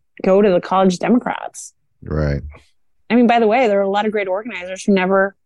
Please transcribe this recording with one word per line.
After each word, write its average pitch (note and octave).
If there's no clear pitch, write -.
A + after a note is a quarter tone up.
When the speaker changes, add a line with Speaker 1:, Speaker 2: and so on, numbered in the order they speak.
Speaker 1:
go F#3+
to G#3
the F3
college F#3+
Democrats. -
Speaker 2:
Right. D2
Speaker 1:
I -
mean, C#4+
by A#3+
the A3+
way, A#3+
there G3+
are G3+
a G3
lot G#3
of G#3
great G3+
organizers F#3+
who G#3
never F#3+